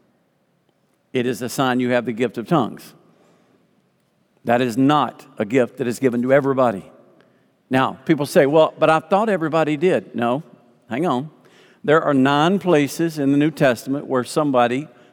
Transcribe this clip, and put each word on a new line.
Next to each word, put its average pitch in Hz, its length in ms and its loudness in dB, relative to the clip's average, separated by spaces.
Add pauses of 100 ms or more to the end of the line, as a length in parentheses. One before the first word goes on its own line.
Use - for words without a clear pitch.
(1160)
It 123 100 -2
is 120 160 -6
a 127 80 -6
sign 127 320 -2
you 123 80 -2
have 123 160 0
the 120 80 -4
gift 113 240 -4
of 113 100 -8
tongues. - 460 -2 (1500)
That 120 180 0
is 120 160 -2
not 139 480 0 (100)
a 110 80 -4
gift 120 320 0
that 127 100 -6
is 120 120 -4
given 120 240 0
to 127 100 -2
everybody. 131 580 0 (800)
Now, 123 380 -2
people 151 180 0
say, 139 220 4
"Well, 156 320 4
but 156 100 2
I 160 120 4
thought 202 280 0
everybody 156 480 -2
did." 143 380 -2
No, 120 280 -2 (460)
hang 127 160 -4
on. 143 240 -4 (560)
There 151 160 4
are 147 140 0
nine 143 440 2
places 156 600 0
in 139 140 0
the 143 40 0
New 147 140 2
Testament 139 560 -2
where 127 180 -2
somebody 131 640 0 (240)